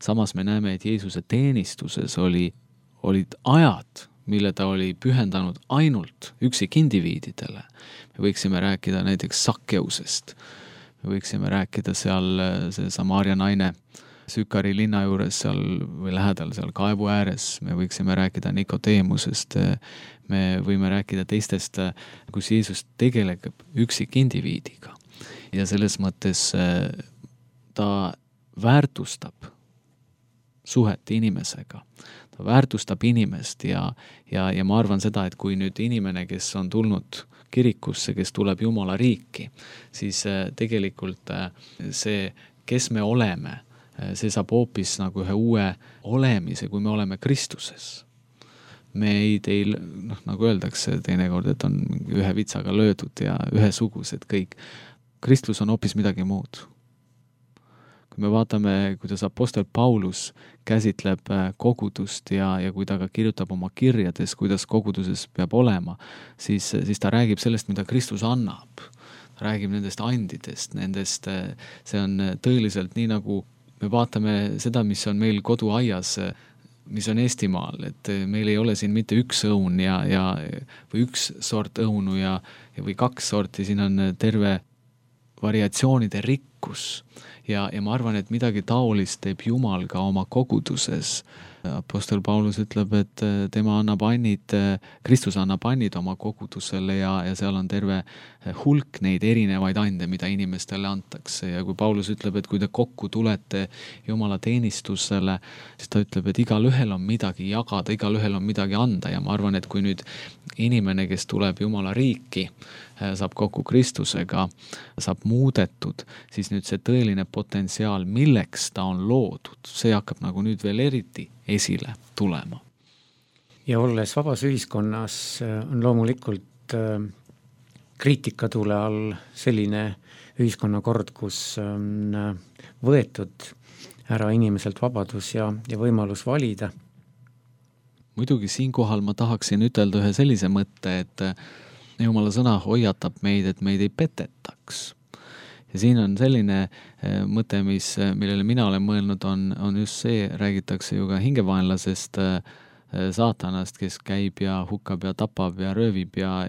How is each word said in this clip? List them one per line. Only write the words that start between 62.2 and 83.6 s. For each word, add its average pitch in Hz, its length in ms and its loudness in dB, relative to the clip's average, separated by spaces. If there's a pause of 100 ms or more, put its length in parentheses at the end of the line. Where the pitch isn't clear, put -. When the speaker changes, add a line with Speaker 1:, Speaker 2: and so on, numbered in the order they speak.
Speaker 1:
ja, 95 220 0 (100)
ja 92 100 -4
kui 95 140 -6
ta 98 140 -2
ka 95 100 -4
kirjutab 110 400 -2
oma 92 240 -6
kirjades, 104 640 2
kuidas 98 320 0
koguduses 98 640 0
peab 90 240 0
olema, 95 400 2 (400)
siis, 101 320 -2
siis 101 320 -2
ta 98 80 2
räägib 113 320 4
sellest, 113 260 0
mida 98 140 -2
Kristus 107 400 -2
annab. 117 640 -4 (480)
Ta 104 140 -6
räägib 101 260 -2
nendest 98 320 -4
andidest, 104 720 -4
nendest, 95 480 -6
äh, 95 240 -6 (320)
see - 160 -6
on, 98 240 0
äh, 95 160 -2
tõeliselt 104 560 0
nii, 117 220 -2
nagu 101 260 -4 (400)
me 104 80 -2
vaatame 107 460 2 (260)
seda, 117 240 0
mis 101 240 -2
on 101 80 0
meil 107 240 2
koduaias, 110 800 0
äh, 92 80 -4 (640)
mis 104 140 -4
on 110 100 2
Eestimaal, 101 680 -2
et, - 240 -8
äh, 98 180 -2
meil 107 220 0
ei 104 80 2
ole 110 160 2
siin 104 180 -2
mitte 110 240 2
üks 123 300 0
õun 92 320 4
ja, 95 260 2
ja, 95 180 2 (680)
või 120 160 2
üks - 320 -4
sort - 420 -4
õunu 98 380 0
ja, 95 180 0 (380)
ja, 98 80 -8
või 98 100 -4
kaks 123 400 0
sorti, 101 320 -2